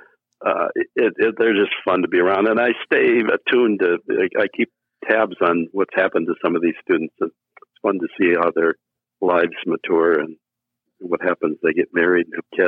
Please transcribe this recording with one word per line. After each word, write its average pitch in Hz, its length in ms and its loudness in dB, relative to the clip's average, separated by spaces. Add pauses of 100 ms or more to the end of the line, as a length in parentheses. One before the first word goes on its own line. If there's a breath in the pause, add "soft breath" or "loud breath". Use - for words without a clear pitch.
(440 loud breath)
uh, - 320 -2
it, 117 400 0
it, 110 200 0
they're 113 180 2
just 98 180 0 (120)
fun 92 180 0
to 82 60 -2
be 87 120 2
around, 95 280 2
and 113 120 2
I 120 80 2 (160)
stay 127 340 2
attuned 110 640 0
to, 87 180 2 (120)
I, 95 320 0
I 101 40 0 (100)
keep 117 140 -2 (380)
tabs 110 340 0
on 85 300 0
what's 98 220 -4
happened 90 340 0
to 85 60 -2 (100)
some 87 120 0
of 82 60 -2
these 85 180 0
students, 80 400 -2
and 82 100 -4
it's - 520 -20
fun 98 160 -2
to 85 80 -4 (140)
see 87 140 4
how 85 200 2
their 82 200 0 (460)
lives 87 360 0 (100)
mature 82 540 0
and 80 160 -8 (640)
what 85 220 -6
happens. 85 400 -2
They 82 100 2
get 82 200 -2
married 87 340 0
and 80 100 -18
have 90 320 -4